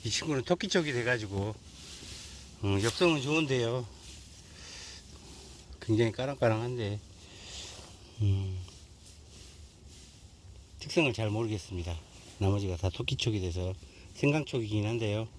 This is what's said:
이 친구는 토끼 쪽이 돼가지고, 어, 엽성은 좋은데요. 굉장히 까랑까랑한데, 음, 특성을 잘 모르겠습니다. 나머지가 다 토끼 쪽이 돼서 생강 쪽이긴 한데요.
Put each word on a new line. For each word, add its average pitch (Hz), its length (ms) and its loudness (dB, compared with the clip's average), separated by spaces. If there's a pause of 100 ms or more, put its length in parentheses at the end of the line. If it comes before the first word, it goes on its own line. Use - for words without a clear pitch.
이 113 60 0
친구는 139 320 2
토끼 180 260 2
쪽이 156 240 2
돼가지고, 110 600 2 (1080)
어, 98 200 6
엽성은 151 400 6
좋은데요. 127 640 2 (1900)
굉장히 113 320 4
까랑까랑한데, 120 840 2 (1200)
음, 98 360 4 (2250)
특성을 151 320 2
잘 107 180 0
모르겠습니다. 101 680 -2 (420)
나머지가 98 380 4
다 95 140 2
토끼 131 260 -2
쪽이 107 240 0
돼서 90 320 0 (420)
생강 143 300 4
쪽이긴 107 420 0
한데요. 113 420 0 (100)